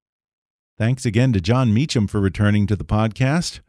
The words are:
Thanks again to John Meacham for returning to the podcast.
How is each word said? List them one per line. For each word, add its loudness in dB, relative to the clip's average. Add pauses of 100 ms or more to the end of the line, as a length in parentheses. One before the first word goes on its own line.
(800)
Thanks 0
again 2
to 2
John 0
Meacham 0
for -4
returning 2
to 0
the -6
podcast. -2